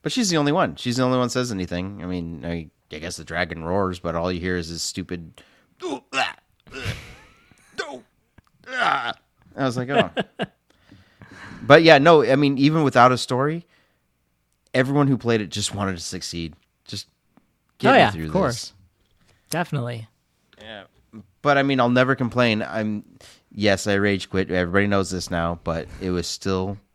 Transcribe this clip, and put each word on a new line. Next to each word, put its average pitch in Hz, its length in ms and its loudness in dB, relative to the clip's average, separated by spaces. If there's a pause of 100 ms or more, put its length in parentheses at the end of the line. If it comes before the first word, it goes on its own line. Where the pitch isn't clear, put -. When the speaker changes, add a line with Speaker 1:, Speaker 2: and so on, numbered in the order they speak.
Speaker 1:
But 151 100 -6
she's 226 180 -2
the 170 80 2
only 143 140 2
one. 143 240 0
She's 123 220 -4
the 127 60 0
only 127 140 2
one 123 120 0
says 123 220 -4
anything. 92 520 -6
I - 20 -12
mean, 85 400 -8
I, 85 240 -6 (240)
I 78 60 -14
guess 87 180 -12
the 82 60 -16
dragon 82 400 -6
roars, 92 360 -2
but 85 160 -6
all 87 160 -2
you 87 80 -4
hear 90 180 -4
is 82 140 -6
this 82 120 -8
stupid, 87 580 -10 (400)
"Oh, 330 220 -8 (100)
ah, 262 220 -4 (380)
ah, 131 220 -8 (880)
oh, 277 220 -12 (680)
ah." 156 440 -2 (420)
I 131 80 -4
was 123 140 -2
like, 123 120 -6
"Oh." - 260 2
Speaker 2:
<laughs> - 300 -6 (1160)
Speaker 1:
But 147 200 8
yeah, 160 140 10
no, 151 260 8
I 127 140 4
mean, 143 220 2
even 156 240 4
without 127 280 6
a 123 60 2
story, 147 480 -4 (1080)
everyone 135 340 2
who 131 100 2
played 113 240 0
it 95 60 -6
just - 280 -6
wanted 98 220 -4
to 82 60 -12
succeed. 85 500 -10 (320)
Just - 220 -14 (720)
get 208 100 2
Speaker 2:
Oh, - 40 6
Speaker 1:
me 254 40 8
Speaker 2:
yeah, 123 140 6
Speaker 1:
through 80 160 -8
Speaker 2:
of 78 40 -8
course. 156 220 0
Speaker 1:
this. - 200 -12 (760)
Speaker 2:
Definitely. 120 580 -6 (540)
Speaker 1:
Yeah. 107 220 -18 (580)
But 143 160 4
I 139 60 2
mean, 139 180 2
I'll 120 80 4
never 127 260 4
complain. 117 460 0
I'm, 104 420 -6 (480)
yes, 101 340 0
I 101 100 0
rage 101 340 0
quit. 95 200 -2
Everybody 90 380 2
knows 98 220 0
this 92 200 -6
now, 85 360 -2
but 82 220 -4 (120)
it 92 120 -4
was 87 160 -2
still 95 500 -4 (180)